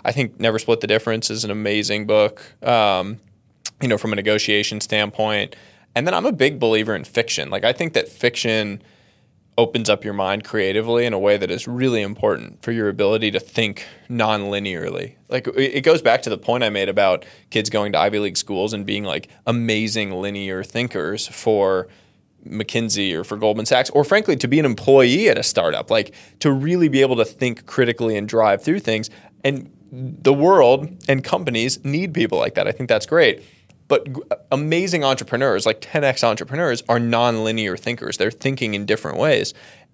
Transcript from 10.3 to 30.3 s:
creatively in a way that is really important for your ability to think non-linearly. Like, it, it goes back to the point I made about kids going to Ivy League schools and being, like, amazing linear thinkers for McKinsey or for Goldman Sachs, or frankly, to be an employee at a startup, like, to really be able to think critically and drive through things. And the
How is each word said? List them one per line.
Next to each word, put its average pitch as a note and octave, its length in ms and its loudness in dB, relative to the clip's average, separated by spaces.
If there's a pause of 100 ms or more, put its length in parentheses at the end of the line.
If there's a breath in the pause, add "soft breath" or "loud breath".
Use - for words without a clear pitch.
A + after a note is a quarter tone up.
creatively A2 600 0
in A#2 60 -2
a G2+ 60 0
way G2+ 180 4
that F#2+ 140 -2
is F#2+ 160 -6
really B2 360 0
important G2+ 600 -4
for - 80 -6
your A2+ 180 0
ability G#2+ 440 0
to F#2+ 80 -2
think - 440 -4 (240 loud breath)
non-linearly. G2+ 1080 -4 (120)
Like, B2+ 200 -4
it, C#3 300 0
it - 20 -2
goes D#3 200 4
back A#2 220 4
to A#2 80 -4
the G2 80 -4
point B2 240 -2
I A2 80 2
made G2 180 0
about F#2+ 360 2 (260 loud breath)
kids A2 180 0
going G#2 260 -2
to E2 40 2
Ivy G#2 220 2
League G2+ 160 -2
schools G2+ 360 -2
and G2+ 140 -8
being, G#2 160 -6
like, E2 260 -8 (160 soft breath)
amazing A2 680 -2
linear F#2+ 500 -6
thinkers G#2+ 640 -6
for F#2+ 640 0 (580 soft breath)
McKinsey G#2 680 -4
or E2 100 -4
for - 120 -8
Goldman G#2+ 300 0
Sachs, C3 240 2
or C#3+ 140 4
frankly, G3 320 2
to - 100 -2
be C#3 140 2
an D3+ 40 4
employee C3+ 640 6
at - 80 4
a A#2 60 -2
startup, D#2+ 480 0
like, A2 240 0 (240 loud breath)
to D3 140 2
really D#3+ 360 2
be C3+ 120 2
able B2+ 160 4
to A2+ 80 4
think - 420 -6
critically A#2 500 0
and G#2 120 -4
drive G#2+ 340 2
through E3+ 160 0
things. A2 320 -4 (320 loud breath)
And C3+ 280 -2 (200)
the C3 420 0